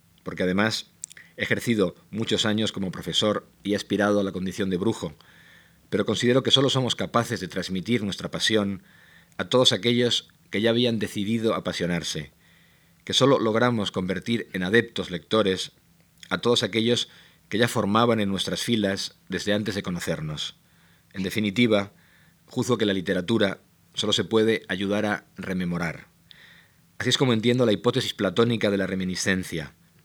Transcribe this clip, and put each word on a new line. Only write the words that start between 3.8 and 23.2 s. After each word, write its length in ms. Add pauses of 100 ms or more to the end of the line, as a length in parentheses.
a 40
la 80
condición 380
de 60
brujo, 400 (720)
pero 160
considero 380
que 80
solo 180
somos 260
capaces 460
de 80
transmitir 560
nuestra 260
pasión 520 (560)
a 60
todos 280
aquellos 560 (220)
que 100
ya 100
habían 280
decidido 560
apasionarse, 800 (720)
que 80
solo 260
logramos 540
convertir 600
en 100
adeptos 480
lectores 640 (560)
a 100
todos 240
aquellos 460 (400)
que 100
ya 100
formaban 520
en 80
nuestras 340
filas 540 (140)
desde 240
antes 200
de 80
conocernos. 760 (580)
En 80
definitiva, 680 (540)
juzgo 300
que 80
la 80
literatura 680 (340)